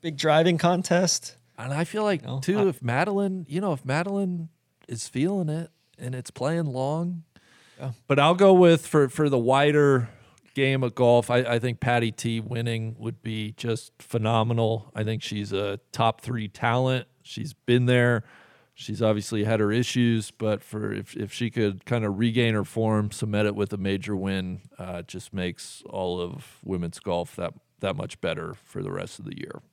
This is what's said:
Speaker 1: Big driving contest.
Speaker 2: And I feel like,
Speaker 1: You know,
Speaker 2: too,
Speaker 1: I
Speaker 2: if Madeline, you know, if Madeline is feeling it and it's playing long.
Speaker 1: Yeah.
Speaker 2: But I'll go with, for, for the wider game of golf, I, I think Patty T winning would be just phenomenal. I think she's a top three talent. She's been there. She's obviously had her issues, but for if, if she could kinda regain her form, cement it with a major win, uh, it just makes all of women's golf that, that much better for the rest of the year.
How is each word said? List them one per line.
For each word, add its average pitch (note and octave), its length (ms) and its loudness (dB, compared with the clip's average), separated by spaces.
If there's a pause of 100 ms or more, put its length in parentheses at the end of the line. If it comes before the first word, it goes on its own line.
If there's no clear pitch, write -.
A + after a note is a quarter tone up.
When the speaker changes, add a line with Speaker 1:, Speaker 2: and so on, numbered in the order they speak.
Speaker 1:
Big D#3+ 160 -6
driving E3 400 4
contest. F3 760 0 (220)
Speaker 2:
And B2 140 -6
I D#3 120 0
feel G#3+ 200 -4
like, G3+ 160 0
Speaker 1:
You - 80 -14
know, C3 120 -6
Speaker 2:
too, F#3 200 0
Speaker 1:
I G3 80 4
Speaker 2:
if - 140 -4
Madeline, F#3 640 0
you D#3 140 -4
know, G3+ 100 -2
if C3 120 -6
Madeline F3 680 -4 (360)
is A2+ 220 -10
feeling F3 400 -2
it D#3+ 220 -6 (280)
and B2+ 160 -8
it's B2+ 160 -12
playing D#3+ 360 -2
long. D#3 580 -4 (560)
Speaker 1:
Yeah. C3+ 120 -8 (140)
Speaker 2:
But C#3 120 2
I'll D3+ 160 6
go F#3+ 180 8
with, F3 340 8
for, D3 220 4
for D3 220 0
the C3+ 80 2
wider C3+ 720 4 (440)
game C3+ 280 2
of B2 120 -2
golf, A#2+ 360 6
I, A#2+ 80 4
I A#2 200 0
think A#2 220 -4
Patty A#2+ 320 2
T A2+ 280 -4
winning A2+ 580 -6
would A2+ 240 -10
be A2 340 -8
just - 440 -6
phenomenal. A2+ 920 0
I A2 80 -4
think A2 200 -4
she's G2+ 300 -6
a G2+ 280 -4 (120)
top - 280 0
three A#2+ 280 -6
talent. B2 580 0 (160)
She's - 320 -12
been B2 320 2
there. A#2+ 360 4 (560)
She's - 220 -8
obviously G#2+ 440 0
had A2 140 2
her G#2 140 2
issues, A#2 580 0
but G#2+ 320 -4
for G#2+ 300 -8
if, G#2 240 -10
if G#2 160 -8
she A#2+ 160 -4
could G#2 380 -2
kinda A2+ 240 -2
regain A2+ 420 0
her G#2+ 100 0
form, G#2+ 480 -2
cement G#2 360 -2
it G#2 80 -2
with G2+ 180 -2
a G#2 60 -8
major G2 360 -4
win, F#2 460 -4 (180)
uh, F2+ 200 -10
it E2+ 100 -14
just - 240 -14
makes F2+ 560 -8
all F2+ 320 -4
of - 420 -10
women's F2 380 -6
golf F2 360 -4
that, F2 180 -8 (260)
that F#2+ 160 -4
much - 240 -10
better E2+ 320 -6
for - 300 -12
the G1+ 100 -6
rest G1+ 260 -10
of - 60 -16
the G1+ 140 -12
year. - 240 -14 (100)